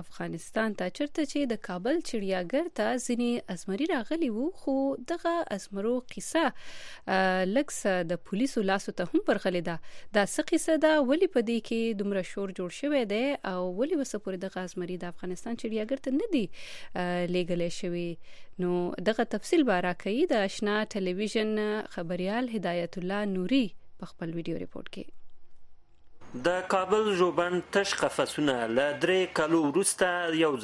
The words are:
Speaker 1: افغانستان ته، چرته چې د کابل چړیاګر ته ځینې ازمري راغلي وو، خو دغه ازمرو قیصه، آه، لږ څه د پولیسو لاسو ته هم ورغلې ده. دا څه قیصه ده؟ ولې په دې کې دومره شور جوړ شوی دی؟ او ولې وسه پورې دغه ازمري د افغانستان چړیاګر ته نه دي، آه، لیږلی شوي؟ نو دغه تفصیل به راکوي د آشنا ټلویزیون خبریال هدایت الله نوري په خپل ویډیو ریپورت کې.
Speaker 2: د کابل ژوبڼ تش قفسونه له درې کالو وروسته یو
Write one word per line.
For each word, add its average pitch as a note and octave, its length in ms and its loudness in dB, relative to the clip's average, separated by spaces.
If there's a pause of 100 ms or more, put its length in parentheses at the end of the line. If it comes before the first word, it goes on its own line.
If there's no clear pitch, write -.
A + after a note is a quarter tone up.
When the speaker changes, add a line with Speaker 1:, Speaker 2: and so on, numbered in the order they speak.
Speaker 1:
افغانستان F3 800 -4
ته، F3+ 160 -2
چرته D4 340 0
چې C#4+ 200 2
د G#3+ 160 -2
کابل G#3 320 0 (100)
چړیاګر G3 560 0 (140)
ته A3+ 260 2
ځینې A#3+ 500 0
ازمري G3+ 360 -2
راغلي D#4 440 0
وو، A#3+ 100 0 (160)
خو C4+ 140 0 (360)
دغه E4+ 220 0 (240)
ازمرو G3 360 -2 (200)
قیصه، - 320 0
آه، F#3+ 1000 0
لږ A#3 220 2 (120)
څه F3+ 340 2
د E3+ 160 -2
پولیسو A#3 420 2
لاسو G3 300 0
ته F3 100 -2
هم D#4+ 160 4
ورغلې F3+ 420 2
ده. E3 60 -2 (420)
دا G3+ 80 8
څه - 160 0 (120)
قیصه D#4+ 320 4
ده؟ D#4 160 6
ولې D4+ 340 4
په B3 140 6
دې A#3 180 0
کې A3+ 360 0
دومره G3 280 0
شور G3 300 -4
جوړ F3 80 -4 (100)
شوی C#4+ 240 2 (100)
دی؟ A#3 120 2 (260)
او F3+ 80 -2 (200)
ولې D#4+ 220 2
وسه G#3+ 220 -4
پورې F#3+ 140 -4 (100)
دغه F#3 220 -6
ازمري F3+ 340 -4
د F3 100 -6
افغانستان F#3 480 -6
چړیاګر A3 460 -2
ته C4 40 0 (100)
نه A#4 120 0
دي، A#3 160 4
آه، - 760 -4 (100)
لیږلی F3 340 0 (120)
شوي؟ F3 280 -2 (560)
نو F3 80 2 (380)
دغه A#3 120 2 (140)
تفصیل D4+ 320 4
به F#3 220 4
راکوي A3+ 420 0
د G3 160 4
آشنا G#3 320 0 (140)
ټلویزیون G#3 600 0 (400)
خبریال F#3+ 600 -2
هدایت F3 460 -2
الله G3 180 -2 (160)
نوري A3+ 260 4 (360)
په F#3+ 120 -10
خپل E3 240 -6
ویډیو E3+ 300 -4
ریپورت - 320 -10
کې. - 80 -8 (1400)
Speaker 2:
د F3+ 120 4 (140)
کابل G3 360 2 (120)
ژوبڼ F3 420 2 (140)
تش G3 240 2
قفسونه C#3+ 560 2 (160)
له C3+ 160 4 (160)
درې F3+ 340 4
کالو E3 240 4
وروسته F3+ 480 2 (300)
یو D#3+ 100 6 (140)